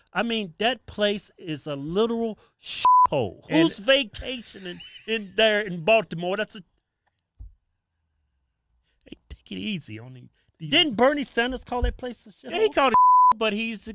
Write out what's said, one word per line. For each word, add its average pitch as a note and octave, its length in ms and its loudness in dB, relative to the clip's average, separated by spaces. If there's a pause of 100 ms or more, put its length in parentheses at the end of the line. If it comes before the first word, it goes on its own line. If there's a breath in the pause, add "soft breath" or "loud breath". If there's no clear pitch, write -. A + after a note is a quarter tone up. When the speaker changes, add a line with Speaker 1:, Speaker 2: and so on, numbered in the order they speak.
(120)
Speaker 1:
I F#3+ 120 -4
mean, A3 340 -6
that A#3 300 -4
place G#3 500 -4
is D3+ 300 -10
a D3 80 -6
literal G#3+ 600 -4 (240 soft breath)
shithole. A#5+ 880 2
Speaker 2:
And - 140 4
Speaker 1:
Who's - 140 0
vacationing G#3 1040 -4 (260)
in G#3+ 300 -6
there G#3+ 240 2
in F3 240 -8
Baltimore? F#3 500 0
That's G#3+ 200 -6
a G3 80 -18 (2500)
Speaker 2:
Hey, - 120 -20 (120)
take - 220 -18
it G3 80 -10
easy F3+ 400 -10
on B2+ 160 -18
these, B2 140 -20 (280)
these D#3 140 -8
Speaker 1:
Didn't D4+ 240 2
Bernie C4+ 280 2
Sanders A#3+ 400 -4
call B3 200 -4
that B3+ 140 -2
place - 280 -14
a G#3+ 40 -20
shithole? - 220 -18
Speaker 2:
Yeah, F4 120 -4
he G#4 80 2
called C4+ 220 2
it, B5 440 6
but A3 160 -2
he's, A3+ 420 -6